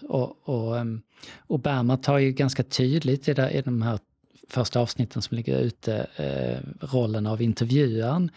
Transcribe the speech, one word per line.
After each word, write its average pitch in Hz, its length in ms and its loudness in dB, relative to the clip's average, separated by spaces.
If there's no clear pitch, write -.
Och, 127 400 -2
och, 117 300 -2
ehm, 113 240 -4
Obama 131 500 2
tar 143 220 2
ju 135 140 4
ganska 135 300 0
tydligt 131 640 0
i 147 60 2
det, 135 160 2
i 139 120 0
de 123 200 0
här 113 160 0
första 123 320 0
avsnitten 117 420 -2
som - 140 -4
ligger 131 220 0
ute, 120 480 -2
eh, 69 680 -4
rollen 113 400 0
av 110 160 -2
intervjuaren, 123 960 2